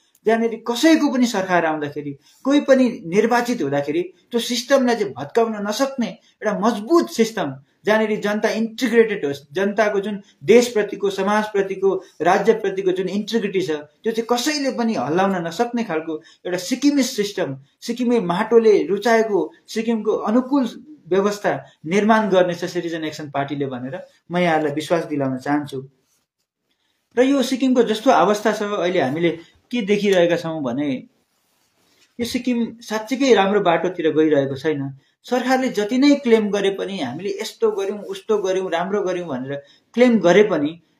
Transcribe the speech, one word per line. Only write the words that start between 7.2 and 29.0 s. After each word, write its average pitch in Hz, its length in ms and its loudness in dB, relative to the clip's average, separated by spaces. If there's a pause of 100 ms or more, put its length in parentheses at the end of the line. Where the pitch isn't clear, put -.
जहाँनिर 214 360 2
जनता 214 280 -2
integrated 220 760 0
होस्, 139 160 -4 (100)
जनताको 202 480 0
जुन 202 220 -6 (220)
देशप्रतिको, 214 680 4
समाजप्रतिको, 196 800 0 (320)
राज्यप्रतिको 190 680 2
जुन 185 180 -2
integrity 202 520 -2
छ, 147 100 -4 (320)
त्यो 220 80 -2
चाहिँ 220 180 -4
कसैले 269 480 -2
पनि 226 180 -2
हल्लाउन 175 400 0 (120)
नसक्ने 233 360 -4
खालको 160 380 -6 (240)
एउटा 175 120 -4
सिक्किमिस्ट 277 580 0
system, 165 420 -4 (240)
सिक्किमे 240 380 0
माटोले 214 560 4 (120)
रुचाएको, 208 520 2 (280)
सिक्किमको 220 440 -2 (200)
अनुकूल 254 380 0 (400)
व्यवस्था 196 420 0 (340)
निर्माण 208 440 2
गर्नेछ 180 360 2
Citizen 170 380 -6
Action 151 260 -10
पार्टीले 143 360 -4
भनेर 127 340 -10 (320)
म 175 60 -2
यहाँहरूलाई 156 360 0
विश्वास 156 320 -2
दिलाउन 135 320 -4
चाहन्छु। 143 420 -4 (1400)
र 247 60 6
यो 269 200 4
सिक्किमको 254 400 2
जस्तो 220 280 0
अवस्था 202 400 4
छ, 208 120 -2
अहिले 180 380 0